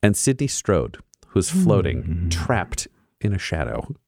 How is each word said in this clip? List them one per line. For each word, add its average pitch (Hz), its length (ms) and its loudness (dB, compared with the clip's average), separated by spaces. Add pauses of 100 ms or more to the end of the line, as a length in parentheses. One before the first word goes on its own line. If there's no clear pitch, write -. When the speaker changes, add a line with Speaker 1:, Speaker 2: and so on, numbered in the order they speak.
Speaker 1:
and 104 140 4
Sidney 135 320 0
Strode, - 500 0 (300)
who's - 220 0
floating, 110 520 2
Speaker 2:
Mm. 85 280 -2
Speaker 1:
trapped - 580 -2 (320)
in 104 120 0
a 92 60 0
shadow. 58 480 -4 (220)